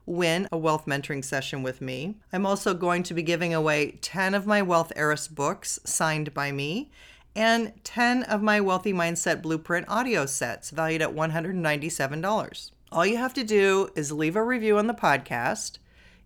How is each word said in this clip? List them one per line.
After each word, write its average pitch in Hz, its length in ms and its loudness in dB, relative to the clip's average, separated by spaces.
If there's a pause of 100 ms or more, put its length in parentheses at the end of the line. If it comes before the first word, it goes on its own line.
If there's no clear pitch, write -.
win 175 460 0
a 165 60 -2
wealth 156 300 0
mentoring 139 360 -4
session 135 400 -4
with 131 160 -6
me. 135 380 -8 (160)
I'm 196 120 0
also 196 280 0
going 175 300 0
to 180 100 -6
be 165 100 -2
giving 170 300 0
away 151 480 2
ten 190 340 0
of 196 100 0
my 208 160 4
Wealth 170 340 2
Heiress 151 340 0
books 151 560 -4
signed 156 480 -2
by 143 180 -2
me 151 400 -4 (420)
and 226 380 2 (120)
ten 240 400 2
of 202 180 -2
my 208 180 4
Wealthy 190 340 2
Mindset 170 480 0
Blueprint 160 460 -2
audio 214 380 0
sets - 440 -6
valued 160 320 -2
at - 120 0
one 160 160 -2
hundred 165 260 -4
ninety-seven 151 640 -2
dollars. 190 520 -4 (200)
All 170 140 2
you 220 120 2
have 247 180 -2
to 262 80 -2
do 196 520 4
is 151 160 -2
leave 156 240 0
a 220 80 2
review 220 340 2
on 214 100 2
the 233 60 0
podcast. 139 840 0 (480)